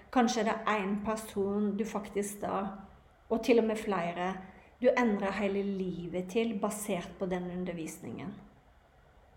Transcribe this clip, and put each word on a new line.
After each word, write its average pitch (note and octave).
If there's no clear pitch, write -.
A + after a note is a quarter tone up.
kanskje A#3
er G#3+
det -
en G3+
person G#3
du A3
faktisk G3+
da, F#3
og A3+
til A#3
og A3
med G#3+
flere, F3
du B3
endrer G3+
hele G3
livet F3+
til A3+
basert G3+
på G3
den F3+
undervisningen. E3+